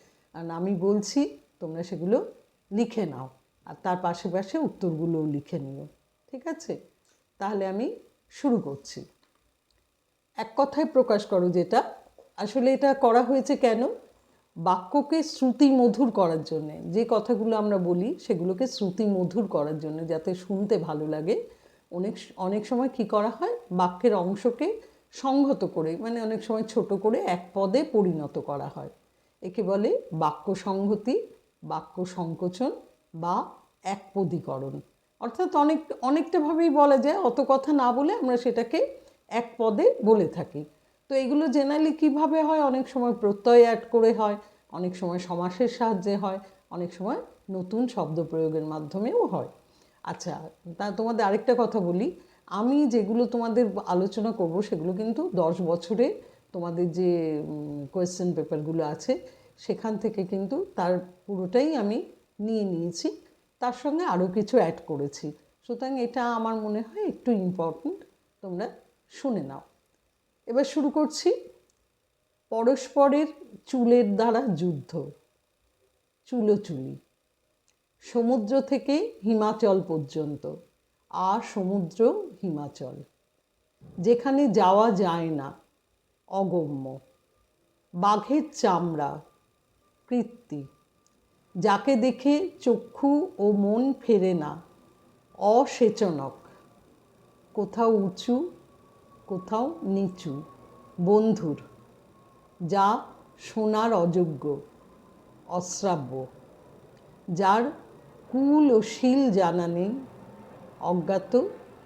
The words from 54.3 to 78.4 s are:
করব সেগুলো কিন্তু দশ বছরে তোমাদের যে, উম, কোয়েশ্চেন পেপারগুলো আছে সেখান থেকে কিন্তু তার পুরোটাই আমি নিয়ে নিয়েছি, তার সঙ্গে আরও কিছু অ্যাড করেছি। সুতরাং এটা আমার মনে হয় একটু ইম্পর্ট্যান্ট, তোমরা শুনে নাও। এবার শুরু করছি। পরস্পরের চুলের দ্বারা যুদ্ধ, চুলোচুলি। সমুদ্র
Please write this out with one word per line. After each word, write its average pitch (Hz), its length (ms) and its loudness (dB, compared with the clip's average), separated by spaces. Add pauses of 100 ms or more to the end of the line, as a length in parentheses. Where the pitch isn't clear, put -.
করব 180 300 -2
সেগুলো 180 320 -4
কিন্তু 220 360 -4
দশ 175 320 0
বছরে 202 600 0 (300)
তোমাদের 175 400 -2
যে, 165 560 0
উম, 147 440 -10
কোয়েশ্চেন 180 420 -2
পেপারগুলো 156 520 -4
আছে 156 420 -4 (300)
সেখান 220 400 -6
থেকে 208 260 -4
কিন্তু 196 420 -4 (100)
তার 180 380 -2 (120)
পুরোটাই 208 500 -2
আমি 233 380 -4 (260)
নিয়ে 214 240 -2
নিয়েছি, 175 580 -4 (380)
তার 247 140 -2
সঙ্গে 302 300 -2
আরও 185 240 0
কিছু 208 300 0
অ্যাড 165 300 2
করেছি। 143 440 -6 (360)
সুতরাং 262 320 -6
এটা 240 360 -2
আমার 226 200 -2
মনে 214 260 -4
হয় 381 260 -6
একটু - 240 -2
ইম্পর্ট্যান্ট, 185 720 -4 (360)
তোমরা 196 280 -8 (400)
শুনে 220 340 -4
নাও। 135 180 -14 (840)
এবার 254 180 2
শুরু 277 260 0
করছি। 311 600 0 (1000)
পরস্পরের 269 800 4 (380)
চুলের 240 500 4
দ্বারা 226 260 2
যুদ্ধ, 156 720 -4 (1120)
চুলোচুলি। 202 720 -2 (1000)
সমুদ্র 240 640 0